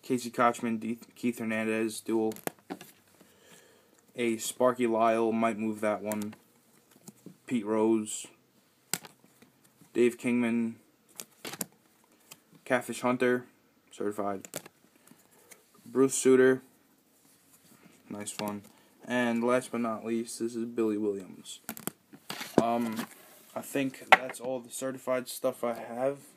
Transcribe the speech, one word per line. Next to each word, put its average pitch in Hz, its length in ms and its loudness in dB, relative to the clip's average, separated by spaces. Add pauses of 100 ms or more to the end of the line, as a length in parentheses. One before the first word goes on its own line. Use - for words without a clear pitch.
Casey 120 300 -4
Kotchman, 117 480 2
De-, 113 180 -6 (180)
Keith 123 240 -2
Hernandez 110 600 -2
duel. 110 340 0 (1800)
A 117 220 0
Sparky 123 500 2
Lyle, 113 460 4
might 113 240 2
move 107 240 -4
that 104 200 0
one. 107 340 -4 (1120)
Pete 117 180 0
Rose, 110 640 2 (1700)
Dave 120 240 4
Kingman, 117 580 0 (1900)
Catfish 123 380 -2
Hunter, 123 440 2 (460)
certified. 101 560 -4 (1400)
Bruce 127 300 4
Sutter, 131 460 6 (1500)
nice 104 280 -10
one. 104 240 -6 (440)
And 120 380 0
last 127 280 2
but 120 100 -4
not 110 240 -4
least, 117 340 -4
this 117 160 -4
is 113 100 -4
Billy 113 320 0
Williams. 98 640 -6 (1000)
Um, 117 440 -2 (480)
I 127 80 -8
think 135 500 -4
that's 127 280 4
all 127 200 -4
the 117 100 -14
certified 131 580 -4
stuff - 360 -4
I 120 100 -2
have. 120 460 -4 (180)